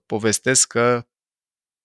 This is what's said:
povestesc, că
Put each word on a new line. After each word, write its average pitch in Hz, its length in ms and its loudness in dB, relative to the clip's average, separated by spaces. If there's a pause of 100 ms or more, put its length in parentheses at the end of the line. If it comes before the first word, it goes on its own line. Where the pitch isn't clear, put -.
povestesc, 110 600 0
că 120 400 0 (800)